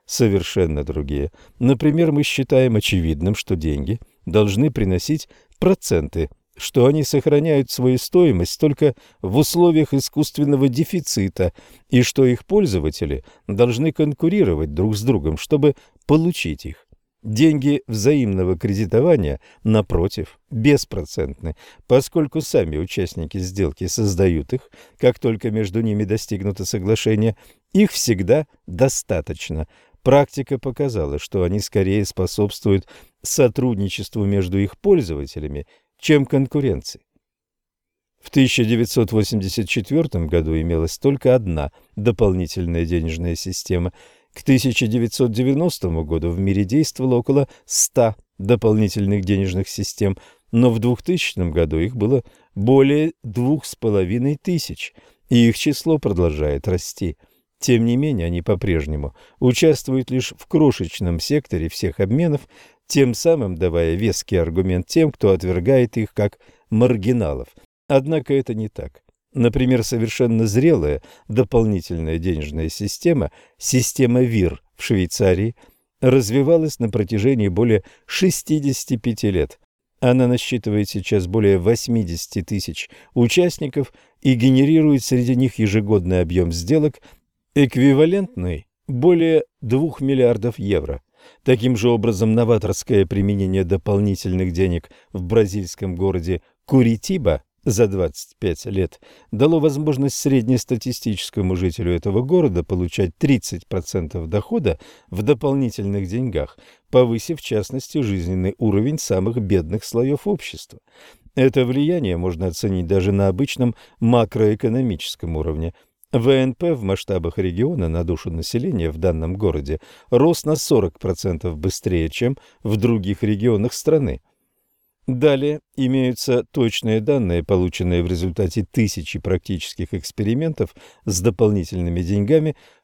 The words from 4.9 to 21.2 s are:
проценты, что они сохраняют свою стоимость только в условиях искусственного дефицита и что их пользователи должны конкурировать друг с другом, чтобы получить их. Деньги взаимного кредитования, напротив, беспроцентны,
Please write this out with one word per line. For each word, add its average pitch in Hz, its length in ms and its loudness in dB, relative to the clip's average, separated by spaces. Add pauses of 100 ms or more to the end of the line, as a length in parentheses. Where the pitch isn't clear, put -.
проценты, 85 720 0 (260)
что - 300 2
они 147 180 2
сохраняют 147 640 2
свою 127 280 0
стоимость 123 600 2
только 147 380 2 (240)
в 98 160 -2
условиях 156 580 4
искусственного 143 720 0
дефицита 117 840 -2 (380)
и 123 120 6
что 135 240 2
их 123 180 0
пользователи 85 800 -2 (220)
должны 120 460 2
конкурировать 143 840 0
друг 104 220 0
с 101 60 -4
другом, 80 360 0
чтобы 147 380 0 (300)
получить 156 600 0
их. - 220 -16 (340)
Деньги 143 640 2
взаимного 101 720 0
кредитования, 104 800 0 (220)
напротив, 92 800 0 (100)
беспроцентны, 95 1040 -2 (320)